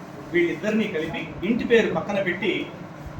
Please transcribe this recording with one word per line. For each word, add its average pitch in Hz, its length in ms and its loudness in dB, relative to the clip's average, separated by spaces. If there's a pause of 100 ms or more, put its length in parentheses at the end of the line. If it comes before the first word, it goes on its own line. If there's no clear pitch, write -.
(320)
వీళ్ళిద్దరినీ 175 520 2
కలిపి 165 600 -4
ఇంటి 233 180 2
పేరు 202 300 6
పక్కన 196 280 0
పెట్టి, 180 440 0 (540)